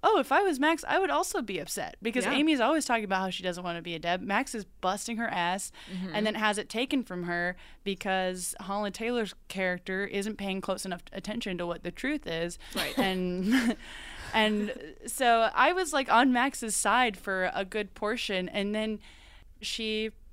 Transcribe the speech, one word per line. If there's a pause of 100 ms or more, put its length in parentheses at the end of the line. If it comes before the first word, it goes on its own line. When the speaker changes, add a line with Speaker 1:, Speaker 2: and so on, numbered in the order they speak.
Speaker 1:
"Oh,
if
I
was
Max,
I
would
also
be
upset,"
because
Speaker 2:
Yeah.
Speaker 1:
Amy's
always
talking
about
how
she
doesn't
wanna
be
a
Deb.
Max
is (160)
busting
her
ass (200)
Speaker 2:
Mm-hmm.
Speaker 1:
and
then
has
it
taken
from
her (280)
because
Holland
Taylor's (140)
character
isn't
paying
close
enough
attention
to
what
the
truth
is. (180)
Speaker 2:
Right.
Speaker 1:
And, (280)
<laughs>
and (340)
so
I
was,
like,
on
Max's
side
for
a
good
portion,
and
then (640)
she (220)